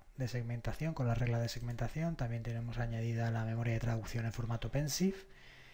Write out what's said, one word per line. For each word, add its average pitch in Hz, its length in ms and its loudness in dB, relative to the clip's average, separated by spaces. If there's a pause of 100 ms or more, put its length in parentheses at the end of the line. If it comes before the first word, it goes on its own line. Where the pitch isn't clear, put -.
(160)
de 123 120 -2
segmentación 120 680 -2
con 123 140 2
la 113 80 4
regla 117 240 4
de 117 80 2
segmentación. 120 680 -2
También 117 300 -2
tenemos 117 340 -2
añadida 113 540 2
la 113 120 2
memoria 117 300 2
de 110 60 2
traducción 113 440 0
en 113 80 0
formato 113 380 -2
pensive 151 480 2 (560)